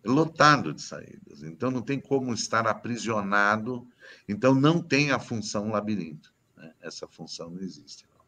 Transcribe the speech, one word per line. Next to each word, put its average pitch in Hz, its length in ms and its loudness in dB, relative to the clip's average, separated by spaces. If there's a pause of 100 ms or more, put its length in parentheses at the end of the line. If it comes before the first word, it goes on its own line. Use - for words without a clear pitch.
Lotado 143 680 4
de - 100 -12
saídas. - 600 -16
Então, 120 280 -4
não 127 120 -4
tem 131 180 -4
como 127 320 -2
estar 113 340 0
aprisionado. 107 1200 0 (420)
Então, 117 260 4
não 156 280 4
tem 143 280 2
a 123 80 2
função 107 520 -4
labirinto, 104 640 -4 (240)
né? 80 240 -20
Essa - 260 -14
função 85 440 -14
não 92 100 -12
existe, - 500 -14
não. - 180 -20